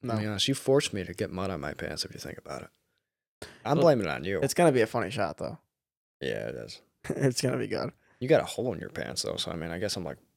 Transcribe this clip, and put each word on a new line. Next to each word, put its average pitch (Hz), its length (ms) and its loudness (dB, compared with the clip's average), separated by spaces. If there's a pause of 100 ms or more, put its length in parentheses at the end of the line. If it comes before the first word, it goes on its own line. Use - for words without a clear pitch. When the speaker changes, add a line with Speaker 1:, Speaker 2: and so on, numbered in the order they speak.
Speaker 1:
No. 120 120 -2
Speaker 2:
To 110 40 2
be 107 80 0
honest, 104 200 0
you 135 60 4
forced 139 400 4
me 95 100 -4
to 87 100 -8
get 101 180 -4
mud 92 180 -2
on 87 120 -4
my 71 120 -4
pants, - 320 -6
if - 80 -14
you - 60 -14
think - 180 -12
about - 260 -12
it. - 840 -20 (180)
I'm 139 120 2
Speaker 1:
Well, 170 80 6
Speaker 2:
blaming 139 200 8
it 78 60 0
on 65 120 -4
you. 95 180 -2
Speaker 1:
it's 135 120 0
gonna 170 180 6
be 127 100 6
a 110 60 6
funny 107 220 -2
shot, 98 280 -2
though. - 200 -6 (640)
Speaker 2:
Yeah, 53 300 -2
it 64 60 -8
is. 57 260 -12 (220)
Speaker 1:
<laughs> - 60 -12
It's 131 320 2
gonna 127 160 0
be 117 100 -4
good. - 240 -2 (280)
Speaker 2:
You 127 80 -4
got 147 140 6
a - 40 -2
hole 120 280 -2
in 80 60 -6
your - 100 -8
pants, - 340 -6
though, - 140 -2
so, - 140 -4
I 85 40 -6
mean, 82 160 -6
I 85 80 -6
guess 101 160 -2
I'm, 95 80 -6
like, 73 140 -8 (180)